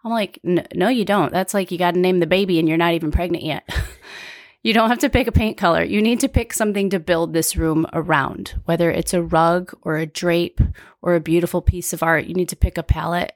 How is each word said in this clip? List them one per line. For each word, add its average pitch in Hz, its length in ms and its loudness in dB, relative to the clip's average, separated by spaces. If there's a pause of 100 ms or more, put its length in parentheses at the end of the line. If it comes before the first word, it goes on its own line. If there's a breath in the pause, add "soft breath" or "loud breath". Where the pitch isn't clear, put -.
I'm 226 60 -6
like, 226 340 -2
"N-, 175 300 0
no, 180 140 2
you 240 160 2
don't. 196 280 2
That's 185 220 -2
like, 190 160 0
you 175 80 -4
gotta 175 200 2
name 180 220 4
the 160 60 4
baby 185 320 2
and 160 100 2
you're 160 100 2
not 170 160 2
even 160 160 -2
pregnant 170 340 -2
yet." 151 240 -6
<laughs> - 100 -6 (840 loud breath)
You 220 80 4
don't 226 180 4
have 240 100 0
to 269 100 2
pick - 160 2
a 233 60 -2
paint 220 260 2
color. 170 240 2
You 202 180 0
need 233 200 2
to 269 80 2
pick 233 240 0
something 202 380 -2
to 190 100 0
build 165 320 0
this 160 240 -2
room 160 360 0
around, 156 640 -2 (100)
whether 170 280 2
it's 165 200 -4
a 180 80 0
rug 170 600 0
or 156 140 -4
a 160 100 -4
drape 170 540 -2 (420 loud breath)
or 175 140 0
a 165 40 2
beautiful 170 420 0
piece - 300 -2
of 165 80 -10
art. 165 260 0
You 165 80 -8
need 180 160 0
to - 40 -10
pick - 240 0
a 160 60 -6
palette 170 520 -2